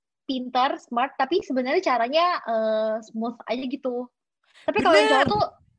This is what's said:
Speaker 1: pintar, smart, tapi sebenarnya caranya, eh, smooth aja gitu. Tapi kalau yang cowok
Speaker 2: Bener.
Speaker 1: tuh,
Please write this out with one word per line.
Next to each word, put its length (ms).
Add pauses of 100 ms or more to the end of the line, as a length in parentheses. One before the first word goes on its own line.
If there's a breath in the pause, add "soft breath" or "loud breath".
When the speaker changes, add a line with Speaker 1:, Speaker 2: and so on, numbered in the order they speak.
(240)
Speaker 1:
pintar, 560
smart, 340
tapi 280
sebenarnya 420
caranya, 580
eh, 640
smooth 400
aja 220
gitu. 420 (560 soft breath)
Tapi 160
kalau 160
yang 160
cowok 160
Speaker 2:
Bener. 80
Speaker 1:
tuh, 100 (340)